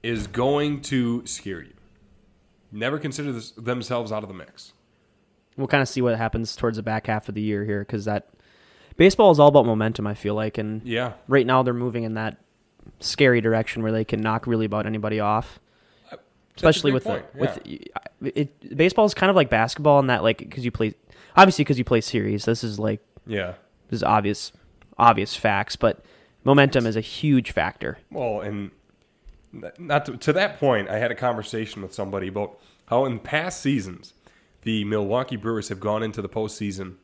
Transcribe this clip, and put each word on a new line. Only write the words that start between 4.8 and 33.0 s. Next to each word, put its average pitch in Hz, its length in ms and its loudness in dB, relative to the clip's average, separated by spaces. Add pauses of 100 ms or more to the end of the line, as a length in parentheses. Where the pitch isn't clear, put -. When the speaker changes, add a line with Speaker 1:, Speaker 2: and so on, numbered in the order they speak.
Speaker 2:
We'll 135 120 -6
kinda 139 180 2
see 131 140 -6
what 120 160 2
happens 113 400 -4
towards 113 200 -4
the 110 60 -8
back 110 240 -4
half 107 220 -4
of 101 60 -10
the 107 80 -6
year 104 220 -4
here, 101 200 -4
'cause 104 220 -6
that 104 240 -4 (640)
baseball 190 340 8
is 151 80 6
all 147 100 10
about 139 180 8
momentum, 110 400 0
I 104 80 -4
feel 104 200 -4
like, 107 220 -4
and 107 280 -6
Speaker 1:
Yeah. 120 280 -4 (160)
Speaker 2:
right 127 180 4
now 131 160 4
they're 123 120 0
moving 120 300 -4
in 110 100 -6
that 110 240 -6 (640)
scary 123 400 4
direction 113 420 0
where 110 100 -2
they 110 120 0
can 107 160 -4
knock 110 260 -2
really 113 200 0
about 104 200 -4
anybody 107 340 -4
off. 107 400 -2 (500)
Speaker 1:
Uh, - 60 -16
that's - 60 -20 (400)
a 175 60 6
Speaker 2:
Especially 151 240 4
Speaker 1:
great - 20 2
Speaker 2:
with 127 100 -2
Speaker 1:
point. - 300 -6
Speaker 2:
the, 131 40 -16
with 139 280 -2
Speaker 1:
Yeah. - 120 -12 (420)
Speaker 2:
y-, 135 140 -6
it, - 420 -6
baseball 180 280 4
is 208 100 2
kind 190 160 2
of 185 60 4
like 147 140 4
basketball 143 500 4
in 131 80 0
that, 110 140 2
like, - 280 0
'cause 127 140 -10
you 120 60 0
play, 110 240 -2 (420)
obviously 185 280 8
'cause 135 140 0
you 123 60 0
play 117 160 4
series. 104 460 -2
This 113 180 0
is 104 140 -6
like, 107 220 -2 (260)
Speaker 1:
Yeah. 95 280 -6 (340)
Speaker 2:
this 117 100 -4
is 98 40 -4
obvious, 104 500 0 (460)
obvious 113 380 4
facts, 101 400 0
but - 260 0 (420)
momentum 135 420 6
is 110 100 -2
a 113 60 -2
huge 139 500 0
factor. - 460 -4 (120)
Speaker 1:
Well, 113 300 -6
and 101 300 -8 (840)
n-, 107 240 -14
not 147 280 -2
to, 117 100 -10
to 151 160 0
that 185 260 0
point, 117 300 2
I 107 100 -4
had 120 120 -2
a 117 40 -6
conversation 110 680 -6
with 95 100 -14
somebody 98 360 -6
about 101 300 -8 (280)
how 123 180 2